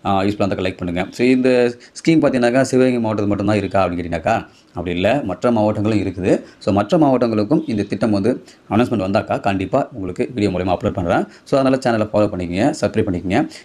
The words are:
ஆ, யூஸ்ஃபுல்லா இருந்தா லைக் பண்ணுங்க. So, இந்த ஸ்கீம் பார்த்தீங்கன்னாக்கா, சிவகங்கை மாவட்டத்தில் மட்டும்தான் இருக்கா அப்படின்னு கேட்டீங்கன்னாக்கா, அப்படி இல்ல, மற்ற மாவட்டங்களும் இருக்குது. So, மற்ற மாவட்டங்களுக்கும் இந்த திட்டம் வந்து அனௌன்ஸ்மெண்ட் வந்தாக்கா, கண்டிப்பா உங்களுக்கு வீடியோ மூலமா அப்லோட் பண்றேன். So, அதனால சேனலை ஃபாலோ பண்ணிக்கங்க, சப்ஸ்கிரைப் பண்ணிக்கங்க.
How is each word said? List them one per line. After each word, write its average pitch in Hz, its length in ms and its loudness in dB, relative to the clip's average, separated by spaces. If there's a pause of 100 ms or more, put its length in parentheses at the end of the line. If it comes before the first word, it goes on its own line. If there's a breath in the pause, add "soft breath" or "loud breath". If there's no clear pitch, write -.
ஆ, 98 180 0
யூஸ்ஃபுல்லா 104 240 0
இருந்தா 95 220 -2
லைக் 90 80 -6
பண்ணுங்க. 87 340 -4
So, 120 160 0
இந்த 127 500 2
ஸ்கீம் - 460 0
பார்த்தீங்கன்னாக்கா, 123 380 2
சிவகங்கை 127 400 2
மாவட்டத்தில் 107 260 -2
மட்டும்தான் 101 300 0
இருக்கா 98 280 0
அப்படின்னு 87 140 -2
கேட்டீங்கன்னாக்கா, 98 480 -2 (280 soft breath)
அப்படி 90 160 -6
இல்ல, 101 340 2
மற்ற 101 260 -2
மாவட்டங்களும் 107 480 2
இருக்குது. 95 440 -2 (160 loud breath)
So, 104 160 -2
மற்ற 120 240 2
மாவட்டங்களுக்கும் 123 680 2
இந்த 104 160 -2
திட்டம் 107 280 -2
வந்து 104 340 0 (260 loud breath)
அனௌன்ஸ்மெண்ட் 107 360 0
வந்தாக்கா, 101 340 0
கண்டிப்பா 98 520 -2
உங்களுக்கு 98 420 -6
வீடியோ 101 240 0
மூலமா 92 180 0
அப்லோட் 98 240 -2
பண்றேன். 95 260 0 (180 loud breath)
So, 139 160 2
அதனால 131 160 2
சேனலை 117 300 0
ஃபாலோ 104 200 2
பண்ணிக்கங்க, 95 540 -2
சப்ஸ்கிரைப் - 280 -2
பண்ணிக்கங்க. 90 300 -2 (260 loud breath)